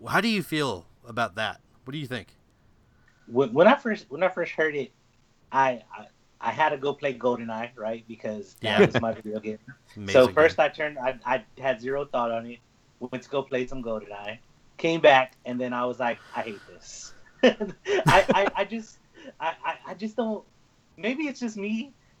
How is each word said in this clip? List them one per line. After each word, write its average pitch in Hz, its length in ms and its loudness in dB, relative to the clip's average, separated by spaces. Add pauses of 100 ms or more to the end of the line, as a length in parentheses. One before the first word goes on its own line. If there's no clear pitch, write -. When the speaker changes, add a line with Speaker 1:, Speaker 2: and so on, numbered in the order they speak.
Speaker 1:
Wh-, 123 60 -8
how 170 100 2
do 214 60 0
you 208 160 0
feel 131 420 -4 (220)
about 113 280 -4
that? 107 260 -6 (240)
What 135 80 -12
do 156 40 -8
you 151 100 -8
think? 110 280 -10 (920)
Speaker 2:
When, 120 260 0
when 165 140 6
I 220 80 8
first, 220 340 -4
when 147 120 -10
I 185 60 4
first 175 240 -6
heard 156 240 0
it, 131 160 -6 (600)
I, 127 300 2 (100)
I... 104 140 -16 (360)
I 117 100 -2
had 151 180 2
to 147 80 -2
go 139 160 -2
play 139 220 -4
GoldenEye, 117 600 -4
right? 113 320 -8
Because 107 540 -10
that 104 180 2
Speaker 1:
Yeah. 135 60 8
Speaker 2:
was 120 160 2
my 113 120 0
video 107 260 -8
game. 107 180 -8 (400)
Speaker 1:
Amazing 98 160 -4
Speaker 2:
So 131 140 8
Speaker 1:
game. 95 80 -6
Speaker 2:
first 156 240 6
I 151 100 4
turned, 147 300 -8
I, 127 260 -4
I 123 180 0 (160)
had 127 220 -2
zero 139 240 -4
thought 120 240 -2
on 113 160 -4
it. 120 140 -14 (400)
Went 123 240 -10
to - 60 -20
go 139 120 -2
play 127 240 -4
some 131 160 -8
GoldenEye. 104 560 -8 (400)
Came 165 240 0
back, 135 320 8 (120)
and 123 140 -6
then 123 140 -4
I 120 100 -2
was 123 160 -2
like, 117 200 -2 (140)
"I 123 80 -6
hate 107 180 -10 (100)
this." - 440 -18 (140)
<laughs> - 160 -4
I, 220 320 2 (580)
I, 190 220 2
I 185 80 0
just, 214 340 -10 (400)
I, - 160 -4 (120)
I, - 80 -2 (140)
I 185 60 -10
just 214 220 -8
don't. 220 260 -2 (540)
Maybe 254 320 -4
it's 269 140 -8
just 214 160 -6
me 220 340 -6 (300)